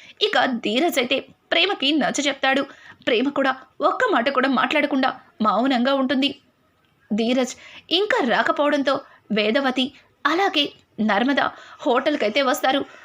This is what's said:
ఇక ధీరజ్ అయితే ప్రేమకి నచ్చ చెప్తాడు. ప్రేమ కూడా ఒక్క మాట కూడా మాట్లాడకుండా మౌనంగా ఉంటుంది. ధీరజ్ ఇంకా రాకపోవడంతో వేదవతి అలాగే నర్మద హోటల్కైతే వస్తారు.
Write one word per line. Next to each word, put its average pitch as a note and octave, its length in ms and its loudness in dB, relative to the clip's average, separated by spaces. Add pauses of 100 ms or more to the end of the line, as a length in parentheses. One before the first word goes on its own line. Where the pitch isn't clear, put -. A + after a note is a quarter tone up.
(220)
ఇక C#4 240 2
ధీరజ్ C4 540 -2
అయితే B3+ 200 -2 (320)
ప్రేమకి E4+ 400 0
నచ్చ C#4 300 0
చెప్తాడు. C#4 400 0 (460)
ప్రేమ C4 220 2
కూడా C4+ 260 0 (260)
ఒక్క F#4 300 0
మాట B3+ 180 2
కూడా C#4 200 0
మాట్లాడకుండా C#4+ 720 0 (220)
మౌనంగా A#3+ 520 2
ఉంటుంది. C4+ 460 0 (760)
ధీరజ్ A#3+ 420 0 (360)
ఇంకా G#4 340 0
రాకపోవడంతో C#4 760 0 (300)
వేదవతి B3+ 640 0 (320)
అలాగే D#4 480 0 (280)
నర్మద A3 380 0 (460)
హోటల్కైతే C#4+ 560 0
వస్తారు. C4+ 440 0 (200)